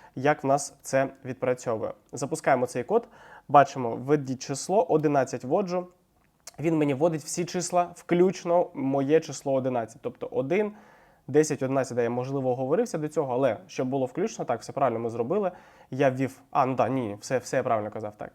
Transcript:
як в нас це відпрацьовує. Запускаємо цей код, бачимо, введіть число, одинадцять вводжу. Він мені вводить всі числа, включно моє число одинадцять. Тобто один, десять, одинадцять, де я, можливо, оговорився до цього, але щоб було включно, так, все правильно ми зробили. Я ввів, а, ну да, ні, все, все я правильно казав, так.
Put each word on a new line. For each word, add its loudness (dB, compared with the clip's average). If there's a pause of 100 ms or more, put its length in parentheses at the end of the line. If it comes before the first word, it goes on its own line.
(160)
як 2
в -2
нас 0
це 0 (160)
відпрацьовує. -4 (200)
Запускаємо 0
цей -4
код, 0 (400)
бачимо, 4
введіть -2
число, -2
одинадцять 2
вводжу. -2 (720)
Він 2
мені 2
вводить 2
всі -6
числа, 0
включно 2
моє 2
число -4
одинадцять. -2
Тобто -8
один, 0 (560)
десять, 2
одинадцять, -2
де 0
я, 0
можливо, -2
оговорився -2
до -4
цього, -2
але 2 (100)
щоб -4
було -2
включно, -6
так, -4
все -14
правильно 0
ми -4
зробили. -2 (400)
Я 2
ввів, -2 (100)
а, 2
ну 0
да, 2
ні, -2
все, -2
все -4
я 2
правильно 0
казав, -8
так. -12